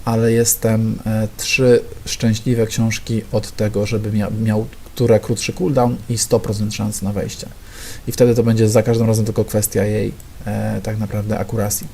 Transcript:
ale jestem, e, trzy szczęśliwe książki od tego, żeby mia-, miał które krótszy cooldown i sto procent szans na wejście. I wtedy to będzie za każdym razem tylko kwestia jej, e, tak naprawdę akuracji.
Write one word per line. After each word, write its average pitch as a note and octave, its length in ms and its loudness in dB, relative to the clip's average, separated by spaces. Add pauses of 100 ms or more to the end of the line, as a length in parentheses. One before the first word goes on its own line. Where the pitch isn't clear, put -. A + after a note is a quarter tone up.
ale A#2 280 2
jestem, A2+ 720 2
e, A2 300 0
trzy B2 440 4 (260)
szczęśliwe A2+ 600 0
książki A2+ 560 -2 (100)
od G#2+ 240 -2
tego, G#2 300 0
żeby G#2+ 240 -2
mia-, G#2+ 320 0
miał A2 240 2 (180)
które A2+ 360 4
krótszy - 320 -4
cooldown B2+ 440 2 (120)
i A#2 100 -2
sto - 220 2
procent G#2 340 -2
szans G#2+ 280 -4
na G2 100 -2
wejście. - 340 -6 (600)
I A2 40 -4
wtedy A#2+ 220 6
to A2+ 80 4
będzie A2+ 260 4
za A2 140 4
każdym A2+ 240 2
razem A2 180 2
tylko G#2+ 200 0
kwestia G#2+ 400 0
jej, G#2 280 0 (340)
e, G#2+ 360 -2
tak A2 160 -4
naprawdę G#2 400 -2
akuracji. G#2 560 -4